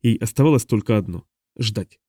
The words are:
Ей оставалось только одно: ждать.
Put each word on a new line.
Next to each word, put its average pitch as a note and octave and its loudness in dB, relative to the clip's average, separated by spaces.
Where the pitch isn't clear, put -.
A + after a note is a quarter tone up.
Ей A2+ 2
оставалось C3+ 2
только A2 0
одно: F2+ -6
ждать. G#2+ -6